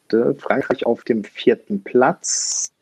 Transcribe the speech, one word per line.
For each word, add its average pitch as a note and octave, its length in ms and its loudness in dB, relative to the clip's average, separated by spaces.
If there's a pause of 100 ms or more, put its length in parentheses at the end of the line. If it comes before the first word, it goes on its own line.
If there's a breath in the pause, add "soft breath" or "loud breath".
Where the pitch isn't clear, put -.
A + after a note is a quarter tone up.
(120)
d, A#2+ 240 4
Frankreich - 500 -4
auf A#2 180 -2
dem A2+ 200 0
vierten - 600 0
Platz. - 880 -2 (100)